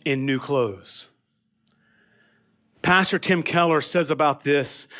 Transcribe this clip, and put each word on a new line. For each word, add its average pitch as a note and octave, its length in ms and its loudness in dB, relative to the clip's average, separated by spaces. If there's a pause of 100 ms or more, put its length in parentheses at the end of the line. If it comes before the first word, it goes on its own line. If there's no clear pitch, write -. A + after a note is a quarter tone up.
in C3+ 220 0
new C3+ 100 2
clothes. A#2+ 720 -4 (1700)
Pastor F#3+ 340 2
Tim F3 240 0
Keller E3 400 2
says D#3+ 300 -2
about D3 320 0
this, C#3+ 440 -2 (120)